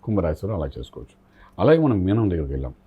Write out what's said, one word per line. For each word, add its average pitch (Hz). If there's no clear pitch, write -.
కుంభరాశిలో 98
అలా 78
చేసుకోవచ్చు. -
అలాగే 151
మనం 123
మీనం 104
దగ్గరికి 76
వెళ్ళాం 67